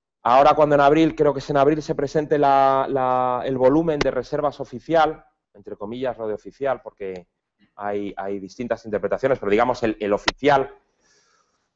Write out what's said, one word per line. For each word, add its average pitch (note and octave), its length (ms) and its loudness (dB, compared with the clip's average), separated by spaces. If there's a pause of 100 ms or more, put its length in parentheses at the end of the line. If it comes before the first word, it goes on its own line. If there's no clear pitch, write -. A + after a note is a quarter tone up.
(240)
Ahora C#3 320 6
cuando D3 180 4
en C#3+ 80 6
abril, D#3 340 4
creo D3 180 2
que C3+ 60 -8
es - 120 -8
en C#3+ 60 0
abril, D3 260 2
se D#3 100 -6
presente D3 460 -2
la, C3+ 500 2
la, B2+ 560 -2
el C3 140 -4
volumen D3 400 2
de C3+ 100 -2
reservas C#3 500 -4
oficial, D3+ 640 -2 (300)
entre G2+ 220 -16
comillas A#2+ 420 -8
lo A2+ 100 -8
de G#2+ 60 -4
oficial, B2 480 -8
porque F#2 460 -14 (480)
hay, G#2 420 -6
hay G2 220 -8
distintas A2 460 -8
interpretaciones, G2+ 520 -2
pero G2+ 140 -6
digamos A#2+ 320 0
el, A2 160 -2
el G2+ 120 -4
oficial, C3+ 640 -2 (1040)